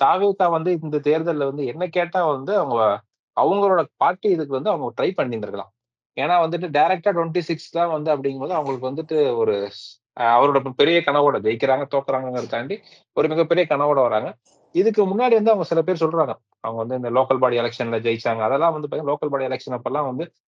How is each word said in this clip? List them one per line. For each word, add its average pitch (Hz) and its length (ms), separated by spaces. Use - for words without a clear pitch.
தாவேகா 190 460
வந்து 165 320
இந்த 151 160
தேர்தல்ல 151 480
வந்து 139 200
என்ன 165 220
கேட்டா 175 380
வந்து 147 320
அவங்க, 117 440
அவங்களோட 185 440
பார்ட்டி 185 320
இதுக்கு 156 240
வந்து 147 160
அவங்க 139 320
ட்ரை 156 160
பண்ணியிருந்திருக்கலாம். 104 540
ஏன்னா 156 220
வந்துட்டு 165 300
டைரக்டா 165 420
ட்வென்டி 165 280
சிக்ஸ் 165 320
தான் 170 180
வந்து 156 260
அப்படிங்கும்போது 139 360
அவங்களுக்கு 135 380
வந்துட்டு 147 460
ஒரு, 101 360
அ, 120 40
அவரோட 131 460
பெரிய 147 360
கனவோட 143 340
ஜெயிக்கிறாங்க 131 460
தோக்குறாங்கிறத 127 520
தாண்டி 135 320
ஒரு 147 140
மிகப்பெரிய 165 420
கனவோட 143 320
வராங்க. 120 340
இதுக்கு 208 340
முன்னாடி 226 280
வந்து 220 180
அவங்க 196 120
சில 160 180
பேர் 165 220
சொல்றாங்க, 156 300
அவங்க 113 240
வந்து 123 120
இந்த 123 140
லோக்கல் 131 280
பாடி 123 220
எலெக்ஷன்ல 117 400
ஜெயிச்சாங்க. 113 400
அதெல்லாம் 139 340
வந்து 151 140
பாத்தீங்கன்னா 143 220
லோக்கல் 147 200
பாடி 135 160
எலெக்ஷன் 127 300
அப்பெல்லாம் 127 300
வந்து 135 280